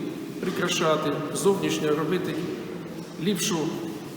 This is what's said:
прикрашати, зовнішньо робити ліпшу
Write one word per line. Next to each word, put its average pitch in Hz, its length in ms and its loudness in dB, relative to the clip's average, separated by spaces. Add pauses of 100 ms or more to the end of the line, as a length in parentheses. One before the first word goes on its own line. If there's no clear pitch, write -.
(400)
прикрашати, 160 720 2 (220)
зовнішньо 156 640 4
робити 156 380 0 (880)
ліпшу 180 340 2 (600)